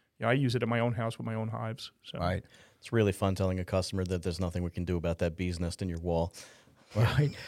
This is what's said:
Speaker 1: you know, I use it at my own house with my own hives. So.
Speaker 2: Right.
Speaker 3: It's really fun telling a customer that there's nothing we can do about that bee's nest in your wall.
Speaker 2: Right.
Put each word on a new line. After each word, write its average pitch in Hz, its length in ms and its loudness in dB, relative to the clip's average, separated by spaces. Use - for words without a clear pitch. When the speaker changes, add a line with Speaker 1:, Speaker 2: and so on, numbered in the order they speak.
Speaker 1:
you 113 80 -4
know, - 20 4
I 120 40 4
use 131 240 2
it 117 80 2
at 113 40 0
my 117 120 2
own 117 120 2
house 113 260 -4
with 117 80 -10
my 113 100 -4
own 113 120 -2
hives. 113 440 -8
So. - 160 -12
Speaker 2:
Right. 87 240 0
Speaker 3:
It's - 120 -8
really 107 200 6
fun 95 240 2
telling 92 240 2
a 90 40 -4
customer 95 420 0
that 87 180 -2
there's 87 160 -2
nothing 90 240 -2
we 87 60 -2
can 90 140 -4
do 90 120 0
about 85 240 0
that 82 160 0
bee's 90 240 -2
nest 85 220 -4
in 92 60 -2
your 82 120 -4
wall. 85 320 0
Speaker 2:
Right. 131 380 4